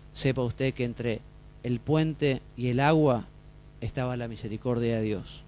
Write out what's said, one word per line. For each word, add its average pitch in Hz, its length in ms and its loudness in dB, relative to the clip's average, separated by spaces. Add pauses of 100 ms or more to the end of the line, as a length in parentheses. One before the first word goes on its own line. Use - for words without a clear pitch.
(140)
sepa 131 300 0
usted 131 280 -2
que 123 120 -4
entre 117 360 -4 (420)
el 123 160 0
puente 147 600 0 (160)
y 123 120 -2
el 123 120 2
agua 147 460 4 (560)
estaba 127 340 -4
la 120 120 -6
misericordia 117 680 -2
de 110 60 0
Dios 107 460 -4